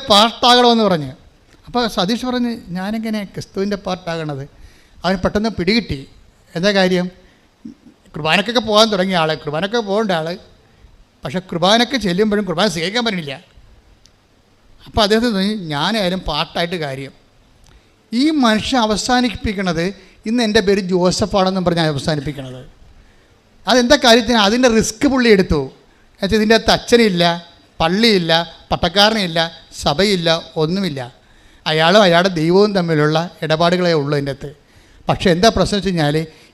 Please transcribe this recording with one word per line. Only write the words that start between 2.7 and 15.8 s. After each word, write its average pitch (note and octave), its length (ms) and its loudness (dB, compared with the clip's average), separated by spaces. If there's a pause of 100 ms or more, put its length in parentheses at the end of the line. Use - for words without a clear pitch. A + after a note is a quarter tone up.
"ഞാനെങ്ങനെ G#3+ 440 -6 (140)
ക്രിസ്തുവിൻ്റെ G3 520 -6
പാർട്ടാകണത്?" E3 580 -8 (600)
അവന് F#3 200 0
പെട്ടെന്ന് G#3 340 -2
പിടികിട്ടി. F3+ 420 -2 (560)
എന്താ F#3 220 0
കാര്യം? F#3 280 0 (1080)
കുർബാനക്കൊക്കെ F#3 560 0
പോകാൻ G#3+ 220 6
തുടങ്ങിയ F#3+ 300 0
ആൾ, D#3+ 120 0
കുർബാനക്കൊക്കെ G3 560 -4
പോകേണ്ട G#3 300 -2
ആൾ, D#3 60 -6 (1000)
പക്ഷേ D3+ 160 -6 (100)
കുർബാനക്ക് G#3+ 460 0 (100)
ചെല്ലുമ്പോഴും G#3 380 0
കുർബാന F#3 300 -2
സ്വീകരിക്കാൻ G3 300 -4
പറ്റണില്ല. E3+ 300 -6 (1500)
അപ്പോൾ - 160 0
അദ്ദേഹത്തിന് A3 340 2
തോന്നി, G3 180 -2 (200)
"ഞാനായാലും F3+ 460 -2 (100)